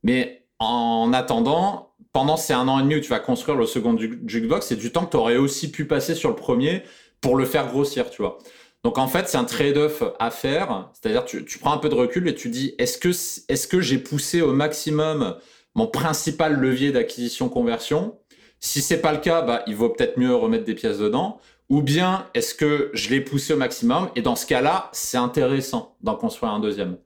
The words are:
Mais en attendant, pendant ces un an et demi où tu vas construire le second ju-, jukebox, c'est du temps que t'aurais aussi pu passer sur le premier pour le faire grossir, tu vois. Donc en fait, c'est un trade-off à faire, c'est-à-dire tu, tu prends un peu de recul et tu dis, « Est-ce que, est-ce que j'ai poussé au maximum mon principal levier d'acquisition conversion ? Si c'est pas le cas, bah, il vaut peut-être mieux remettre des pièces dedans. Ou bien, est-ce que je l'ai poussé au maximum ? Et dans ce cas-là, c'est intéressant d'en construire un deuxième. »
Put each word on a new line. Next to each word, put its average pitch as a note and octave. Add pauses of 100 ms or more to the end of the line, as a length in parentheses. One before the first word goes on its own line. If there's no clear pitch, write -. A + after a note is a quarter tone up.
Mais B2+ (140)
en A#2
attendant, C3+ (180)
pendant C#3+
ces E3
un B2+
an C3+
et -
demi D3
où D3
tu C#3+
vas A#2
construire C3+
le A#2+
second A2+
ju-, A2+
jukebox, A#2
c'est A#2
du A2+
temps F3
que -
t'aurais A#2+
aussi C#3
pu D3+
passer D3
sur D#3
le A2+
premier C3+ (400)
pour B3
le -
faire D3
grossir, C3
tu -
vois. F#2 (480)
Donc A#2+
en C3
fait, F3+
c'est C#3+
un A#2+
trade-off D3 (160)
à A2+
faire, C3+
c'est-à-dire A2+
tu, -
tu -
prends C#3+
un D3+
peu D3+
de C#3+
recul C#3+
et D3
tu -
dis, « C3
Est-ce D#3+
que, F3+
est-ce -
que F3+
j'ai C3+
poussé D3+
au C#3
maximum D3+ (380)
mon A2+
principal D#3
levier C3
d'acquisition B2
conversion ? B2+ (400)
Si -
c'est E3
pas D#3
le D3+
cas, E3
bah, A#2
il G#2
vaut A#2
peut-être A#2
mieux B2
remettre A2+
des A2
pièces G#2
dedans. B2+ (300)
Ou C#3+
bien, F3+
est-ce A#2
que D3
je G#2
l'ai C3+
poussé C#3
au D3
maximum ? C3
Et A#2+
dans A#2+
ce -
cas-là, D3
c'est -
intéressant B2+
d'en G#2
construire A2+
un G#2+
deuxième. » G2